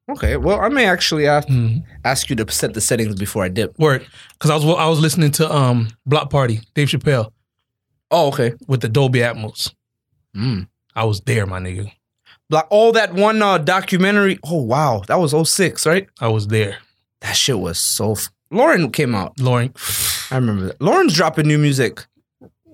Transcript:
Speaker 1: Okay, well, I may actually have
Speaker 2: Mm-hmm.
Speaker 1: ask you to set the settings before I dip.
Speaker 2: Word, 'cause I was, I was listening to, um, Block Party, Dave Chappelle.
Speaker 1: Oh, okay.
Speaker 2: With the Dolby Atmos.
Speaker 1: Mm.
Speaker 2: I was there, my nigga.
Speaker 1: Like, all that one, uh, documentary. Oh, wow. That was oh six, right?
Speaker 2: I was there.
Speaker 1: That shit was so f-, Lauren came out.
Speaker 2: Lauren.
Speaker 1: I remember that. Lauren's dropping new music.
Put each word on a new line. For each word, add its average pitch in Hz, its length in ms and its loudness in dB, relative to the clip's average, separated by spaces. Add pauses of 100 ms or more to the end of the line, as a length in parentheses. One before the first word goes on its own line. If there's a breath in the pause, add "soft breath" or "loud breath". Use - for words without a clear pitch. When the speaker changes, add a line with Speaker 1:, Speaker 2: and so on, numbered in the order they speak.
Speaker 1:
Okay, 262 280 -4
well, 160 240 0
I 208 80 2
may 269 160 2
actually 175 400 0
have 147 200 2
Speaker 2:
Mm-hmm. 120 340 0 (260 loud breath)
Speaker 1:
ask 127 240 -2
you 139 80 -2
to 110 140 -2
set 113 220 -4
the 107 80 -4
settings 110 340 0
before 98 280 -4
I 92 60 -2
dip. 98 280 -4
Speaker 2:
Word, 143 280 2 (340 loud breath)
'cause 151 100 0
I 151 60 2
was, 151 100 -2
I 156 220 2
was 165 120 2
listening 156 340 2
to, 156 200 0
um, 123 360 2 (160)
Block 147 240 0
Party, 123 320 0 (140)
Dave 147 140 0
Chappelle. 135 420 -2 (760)
Speaker 1:
Oh, 165 200 2
okay. 120 240 -2 (140)
Speaker 2:
With 131 140 0
the 117 80 -2
Dolby 127 300 2
Atmos. 117 540 -4 (600)
Speaker 1:
Mm. 113 320 -4 (280)
Speaker 2:
I 110 100 -2
was 107 160 -2
there, 117 240 -2
my 92 140 -8
nigga. 92 320 -10 (580 soft breath)
Speaker 1:
Like, 156 200 0
all 220 240 6
that 208 200 2
one, 214 280 2
uh, 196 160 2
documentary. 190 840 2
Oh, 160 180 -4
wow. 123 460 0
That 160 120 2
was 151 140 0
oh 160 120 4
six, - 400 0
right? 180 220 0 (140)
Speaker 2:
I 120 60 0
was 110 200 0
there. 107 300 -2 (440)
Speaker 1:
That - 140 -6
shit 127 220 0
was 87 220 -6
so - 320 -2
f-, - 180 -6 (220)
Lauren 180 400 2
came 123 240 0
out. 95 240 -4
Speaker 2:
Lauren. 123 340 0 (560 loud breath)
Speaker 1:
I 131 60 -4
remember 107 320 0
that. - 140 -10
Lauren's 269 320 2
dropping 160 340 0
new 151 100 2
music. 135 480 0 (680)